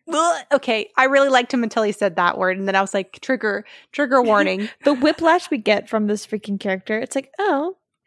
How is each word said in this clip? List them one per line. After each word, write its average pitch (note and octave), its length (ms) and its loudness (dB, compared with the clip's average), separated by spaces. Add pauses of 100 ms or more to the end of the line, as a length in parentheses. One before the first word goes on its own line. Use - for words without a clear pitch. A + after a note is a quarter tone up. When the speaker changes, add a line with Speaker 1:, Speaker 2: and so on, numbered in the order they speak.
Speaker 1:
Ugh, E4 280 0 (160)
okay, B3 440 -2
I C4 100 4
really C#4 240 4
liked B3 220 2
him A#3+ 120 0
until A3+ 180 -2
he G#3 80 0
said G3+ 240 -2
that F3 240 0
word, F#3 180 0
and G3 120 -6
then F#3+ 80 0
I F#3+ 40 4
was G3 140 -2
like, G3 260 -6
"Trigger, G#3+ 440 -2 (260)
trigger C4+ 320 2
warning." G3+ 540 2
Speaker 2:
<laughs> - 80 -6
The D4 100 4
whiplash D#4+ 560 2
we C#4+ 80 -2
get G#3 300 0
from G#3+ 180 -2
this G#3 180 -2
freaking G3+ 360 -6
character, G3 400 -4
it's - 160 -6
like, C4+ 240 -6
"Oh, F4+ 380 -2 (280)